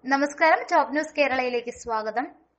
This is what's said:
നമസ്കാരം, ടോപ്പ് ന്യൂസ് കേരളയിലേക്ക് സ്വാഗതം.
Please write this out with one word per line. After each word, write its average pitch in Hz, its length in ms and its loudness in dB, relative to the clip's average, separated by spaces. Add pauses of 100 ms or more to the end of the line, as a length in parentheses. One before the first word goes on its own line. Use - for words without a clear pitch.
(120)
നമസ്കാരം, 285 480 2 (100)
ടോപ്പ് 302 240 2
ന്യൂസ് 311 240 -4
കേരളയിലേക്ക് 254 600 0
സ്വാഗതം. 220 480 -4 (320)